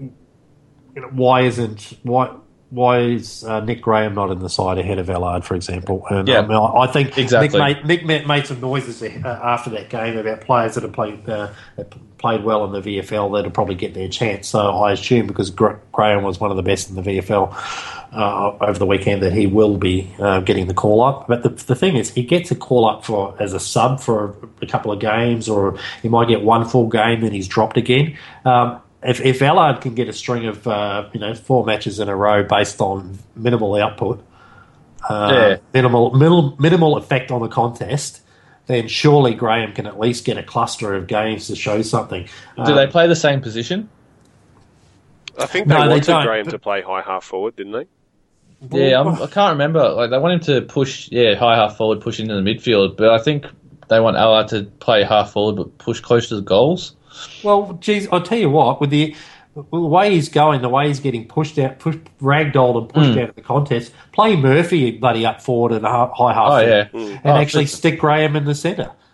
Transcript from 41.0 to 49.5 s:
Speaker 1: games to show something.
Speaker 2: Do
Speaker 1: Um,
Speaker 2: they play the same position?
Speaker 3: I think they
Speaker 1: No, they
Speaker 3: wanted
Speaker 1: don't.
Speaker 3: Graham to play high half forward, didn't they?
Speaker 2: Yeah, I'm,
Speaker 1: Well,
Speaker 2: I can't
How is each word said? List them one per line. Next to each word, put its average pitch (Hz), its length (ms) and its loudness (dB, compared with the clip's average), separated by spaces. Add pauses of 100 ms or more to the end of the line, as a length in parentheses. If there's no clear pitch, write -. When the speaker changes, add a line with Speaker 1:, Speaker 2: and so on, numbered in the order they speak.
Speaker 1:
games 107 400 -4
to 104 80 -8
show 107 260 -4
something. 101 460 -4 (280)
Speaker 2:
Do 120 60 -8
Speaker 1:
Um, 139 140 2
Speaker 2:
they 139 100 6
play 170 220 4
the 170 80 4
same 139 240 0
position? 120 480 -6 (1500)
Speaker 3:
I 127 100 -4
think 190 200 -4
they 147 80 4
Speaker 1:
No, 151 80 4
they 147 60 4
Speaker 3:
wanted 143 160 2
Speaker 1:
don't. 160 200 2
Speaker 3:
Graham 110 220 -2
to 107 140 -8
play 101 220 -2
high 95 200 -6
half 95 220 -6
forward, 98 320 -8
didn't 101 160 -12
they? 131 140 -8 (840)
Speaker 2:
Yeah, 135 300 4
I'm, 147 60 2
Speaker 1:
Well, 165 180 -2
Speaker 2:
I - 20 -6
can't 180 280 2